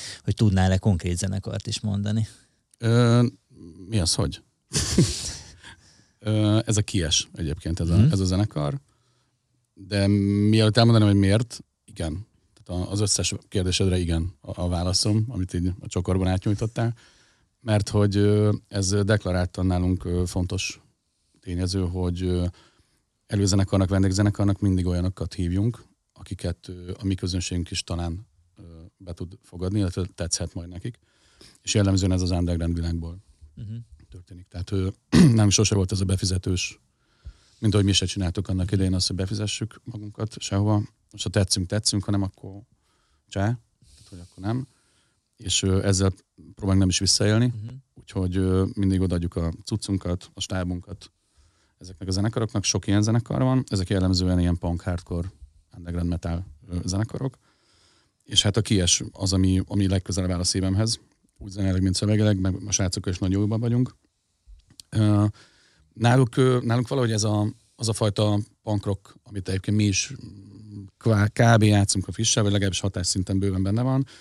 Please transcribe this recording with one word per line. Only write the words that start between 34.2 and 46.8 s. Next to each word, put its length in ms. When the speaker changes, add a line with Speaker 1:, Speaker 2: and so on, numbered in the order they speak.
Speaker 2:
Tehát, 220
ö, 180
<clears throat> 320
nem 100
sose 240
volt 180
ez 80
a 40
befizetős, 760
mint 160
ahogy 120
mi 60
se 140
csináltuk 420
annak 240
idején 220
azt, 120
hogy 100
befizessük 680
magunkat 540
sehova. 440
És 100
ha 60
tetszünk, 380
tetszünk, 380
hanem 180
akkor 380
csá, 140
tehát, 680
hogy 100
akkor 260
nem. 220
És, 260
ö, 220
ezzel 280
próbálunk 260